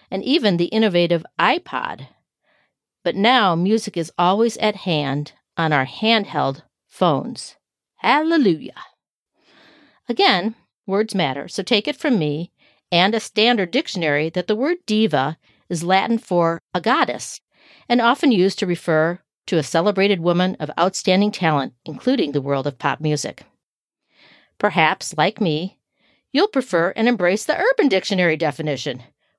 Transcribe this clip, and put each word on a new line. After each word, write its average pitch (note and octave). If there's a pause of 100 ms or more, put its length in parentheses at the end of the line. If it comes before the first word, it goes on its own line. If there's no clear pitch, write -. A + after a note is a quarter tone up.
And F#3+
even A#3
the E3+
innovative F3 (120)
iPod. E3+ (960)
But F3
now G#3+
music F#3+
is E3
always G3+
at G#3
hand D3 (240)
on D#3+
our C#3+
handheld G3 (240)
phones. - (400)
Hallelujah. C4+ (1300)
Again, A3+ (320)
words G3+
matter, C#3+
so -
take G#3
it D4
from C4+
me D3+ (400)
and F#3
a A3+
standard G#3+
dictionary D#3+
that F3
the G#3+
word D4 (100)
diva D#3+ (320)
is E3
Latin F#3+
for E3+ (140)
a F3+
goddess A3 (480)
and A#3+
often B3+
used F#3+
to G3+
refer E3+ (280)
to F3+
a D3+
celebrated F#3+
woman F3
of D3
outstanding F#3+
talent, D#3 (120)
including E3+
the C#3+
world C#3
of C#3
pop C#3
music. D3+ (1160)
Perhaps, F#3
like F3
me, E3+ (520)
you'll E4+
prefer F#3+
and A3+
embrace F#3+
the -
Urban G#4
Dictionary F#3
definition, C#3+ (360)